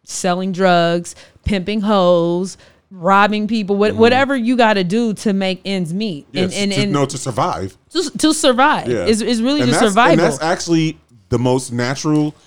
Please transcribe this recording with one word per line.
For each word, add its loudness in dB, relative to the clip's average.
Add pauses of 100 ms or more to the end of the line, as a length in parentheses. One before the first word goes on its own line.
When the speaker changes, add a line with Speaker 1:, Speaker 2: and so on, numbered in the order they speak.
Speaker 1:
selling -4
drugs, 0 (320)
pimping -2
hoes, 2 (320)
robbing 2
people, -2
what, 2
Speaker 2:
Mm-hmm. -2
Speaker 1:
whatever 4
you 0
gotta 2
do -2
to -2
make -4
ends -4
meet. -6
Speaker 2:
Yes, -2
Speaker 1:
And, -4
and, -2
Speaker 2:
to, -2
Speaker 1:
and -2
Speaker 2:
no, 0
to -8
survive. -4 (140)
Speaker 1:
to, -4
to 2
survive. 0
Speaker 2:
Yeah. -2
Speaker 1:
It's, 2
it's -2
really 0
Speaker 2:
And 2
Speaker 1:
just 2
Speaker 2:
that's, 2
Speaker 1:
survival. 4
Speaker 2:
and 4
that's 0
actually 0 (320)
the 2
most 0
natural -2 (120)